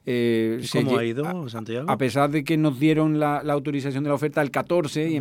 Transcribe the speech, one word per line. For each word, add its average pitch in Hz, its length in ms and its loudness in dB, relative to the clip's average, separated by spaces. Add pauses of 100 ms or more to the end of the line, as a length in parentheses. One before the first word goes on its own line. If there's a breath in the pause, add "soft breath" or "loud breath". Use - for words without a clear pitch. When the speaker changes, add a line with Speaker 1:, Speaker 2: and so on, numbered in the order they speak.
Speaker 1:
Eh, 117 560 2
Speaker 2:
¿Y - 60 -8
Speaker 1:
se - 160 0
Speaker 2:
cómo 131 140 2
Speaker 1:
lle-, - 20 2
Speaker 2:
ha 117 60 0
ido, 120 220 -4
Speaker 1:
a, 165 220 -6
Speaker 2:
Santiago? 113 400 -6
Speaker 1:
a 131 80 2
pesar 135 320 2
de 147 140 0
que 165 120 0
nos 151 240 2
dieron 156 400 4
la, 147 240 0
la 147 100 -2
autorización 143 500 -2
de 147 60 -2
la 143 60 4
oferta 151 280 0
el 139 80 -2
catorce 151 580 0
y 165 40 0
Speaker 2:
Me 151 80 0